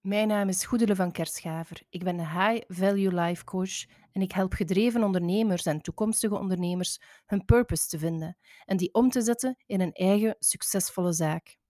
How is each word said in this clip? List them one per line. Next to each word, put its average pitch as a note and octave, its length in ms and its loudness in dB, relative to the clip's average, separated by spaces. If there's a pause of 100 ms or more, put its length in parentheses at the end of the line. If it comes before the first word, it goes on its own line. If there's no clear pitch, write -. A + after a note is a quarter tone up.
Mijn G#3 280 0
naam G3+ 200 2
is F#3 160 -2
Goedele A3 300 2
van F#3 180 0
Kerschaver. - 760 -8
Ik F3 140 -8
ben F3 140 -2
een E3 120 -6
high G3+ 380 0
value F#3+ 460 2
life F3 300 -2
coach F#3 400 -6 (280)
en F#3+ 100 0
ik F#3+ 100 -2
help F#3+ 200 0
gedreven A3 500 2
ondernemers F#3 640 0
en D#3 140 0
toekomstige G#3+ 580 -2
ondernemers F3+ 600 -2 (260)
hun G3+ 180 -2
purpose - 440 2
te D#3+ 100 -6
vinden E3 380 -6 (280)
en G3 120 0
die F3 180 -2
om B3+ 160 6
te B3+ 120 0
zetten A#3+ 340 0 (100)
in G3 140 0
een F3+ 120 2
eigen G#3 460 2
succesvolle - 760 -2
zaak. D#3+ 440 -2 (140)